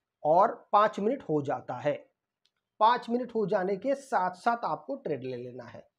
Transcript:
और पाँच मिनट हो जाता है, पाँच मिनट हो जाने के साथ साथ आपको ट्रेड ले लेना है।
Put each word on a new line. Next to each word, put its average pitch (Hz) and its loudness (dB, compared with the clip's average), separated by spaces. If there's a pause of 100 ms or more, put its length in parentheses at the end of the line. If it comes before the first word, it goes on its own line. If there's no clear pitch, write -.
(220)
और 185 2
पाँच 214 4
मिनट 240 -2
हो 151 0
जाता 127 -6
है, 139 0 (880)
पाँच 233 4
मिनट 247 -4
हो 220 0
जाने 190 0
के 262 -2
साथ 190 -2
साथ 233 0
आपको 175 -6
ट्रेड 147 -6
ले 127 -8
लेना 123 -12
है। - -18 (160)